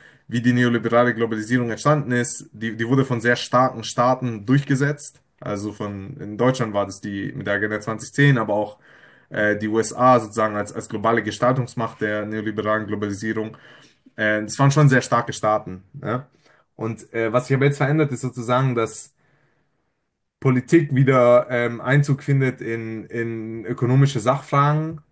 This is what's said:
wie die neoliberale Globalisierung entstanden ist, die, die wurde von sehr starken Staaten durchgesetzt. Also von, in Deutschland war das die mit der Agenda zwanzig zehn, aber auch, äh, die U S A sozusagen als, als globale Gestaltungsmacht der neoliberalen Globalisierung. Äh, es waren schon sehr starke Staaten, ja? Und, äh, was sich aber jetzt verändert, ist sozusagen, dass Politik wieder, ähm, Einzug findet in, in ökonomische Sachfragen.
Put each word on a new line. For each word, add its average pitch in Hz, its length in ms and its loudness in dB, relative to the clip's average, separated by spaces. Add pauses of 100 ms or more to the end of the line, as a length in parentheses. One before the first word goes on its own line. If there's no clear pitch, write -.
(280)
wie 117 140 -2
die 123 120 4
neoliberale 120 600 4
Globalisierung 113 560 -2
entstanden 139 420 0
ist, 120 420 -2
die, 110 220 -8
die 113 120 -6
wurde 135 180 4
von 120 140 -2
sehr 120 160 2
starken 123 480 0
Staaten 120 640 -2
durchgesetzt. 139 760 0 (180)
Also 101 340 -8
von, 101 440 -10
in 104 200 -12
Deutschland 120 360 0
war 101 120 0
das 98 160 -10
die 101 340 -8
mit 98 120 -10
der 101 80 -2
Agenda 107 260 -2
zwanzig 107 320 -8
zehn, 139 240 6
aber 104 160 -2
auch, 104 260 -4 (500)
äh, 104 280 0
die 107 100 -4
U 110 120 0
S 110 140 0
A 127 260 6
sozusagen 107 360 -2
als, 104 180 -6
als - 160 -8
globale 113 320 0
Gestaltungsmacht 117 800 -2
der 107 240 -4
neoliberalen 107 640 -4
Globalisierung. 107 720 -6 (580)
Äh, 107 260 0
es 104 160 -6
waren 139 140 6
schon 147 180 6
sehr 123 120 6
starke 117 320 -2
Staaten, 104 500 -2 (180)
ja? 123 260 -6 (480)
Und, 113 380 -8
äh, 113 180 -2
was 123 160 0
sich 139 80 2
aber 131 100 2
jetzt 139 120 2
verändert, 147 340 0
ist 120 100 -6
sozusagen, 123 520 -2
dass - 400 -4 (1300)
Politik 139 540 2
wieder, 123 560 6
ähm, 120 320 -2
Einzug 139 400 2
findet 135 400 0
in, 113 440 -8
in 113 600 -8
ökonomische 127 540 2
Sachfragen. 147 800 0 (100)